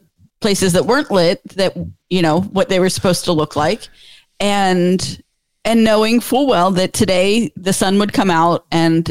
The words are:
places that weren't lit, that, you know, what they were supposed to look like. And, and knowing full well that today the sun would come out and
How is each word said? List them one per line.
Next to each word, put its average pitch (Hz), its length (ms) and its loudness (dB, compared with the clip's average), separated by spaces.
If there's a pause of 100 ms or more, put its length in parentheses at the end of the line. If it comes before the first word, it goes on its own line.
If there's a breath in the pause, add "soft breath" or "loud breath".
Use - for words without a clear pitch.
(400)
places 190 320 0
that 175 140 2
weren't 294 240 0
lit, 175 300 2 (160)
that, 185 200 -2 (340)
you 180 100 0
know, 165 200 2
what 196 280 -2
they 185 120 0
were 185 100 2
supposed 175 340 -2
to 185 80 0
look 151 240 -2
like. 165 320 -2 (520 loud breath)
And, 190 840 -2 (420)
and 226 180 2
knowing 220 380 2
full 277 260 -2
well 190 260 2
that 185 200 -2
today 196 640 0
the 185 160 -2
sun 196 260 0
would 208 140 0
come 196 180 0
out 165 400 2
and 165 400 0